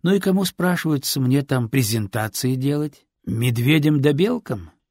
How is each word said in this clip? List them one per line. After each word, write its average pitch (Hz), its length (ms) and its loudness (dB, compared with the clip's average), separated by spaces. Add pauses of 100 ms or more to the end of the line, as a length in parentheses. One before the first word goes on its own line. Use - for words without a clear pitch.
Ну 175 100 2
и 202 60 4
кому, 190 260 2
спрашивается, 165 760 -2
мне 135 220 2
там 127 260 -2
презентации 113 880 -2
делать? 147 500 -4 (180)
Медведям 127 760 2
да 147 120 4
белкам? 143 600 -2 (180)